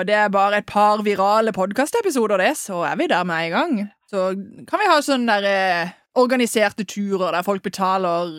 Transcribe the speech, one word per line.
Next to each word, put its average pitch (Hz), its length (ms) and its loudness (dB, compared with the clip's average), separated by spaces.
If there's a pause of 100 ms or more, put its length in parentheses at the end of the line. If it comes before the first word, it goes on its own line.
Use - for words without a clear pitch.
det 208 80 2
er 208 160 2
bare 202 300 2
et 208 80 -12
par 208 340 2
virale 208 500 2
podcastepisoder, 233 840 0
det, 208 160 2
så 175 320 -6
er 143 140 -2
vi 339 100 0
der 180 160 2
med 165 220 -2
en 170 80 -4
gang. 285 220 0 (280)
Så 190 220 -2 (400)
kan 330 100 -4
vi 415 80 0
ha 311 160 4
sånn 262 240 0
der, 202 240 0
eh, 180 440 0 (200)
organiserte 233 720 2
turer 190 480 -2
der 175 80 0
folk 196 220 -2
betaler, 185 760 -2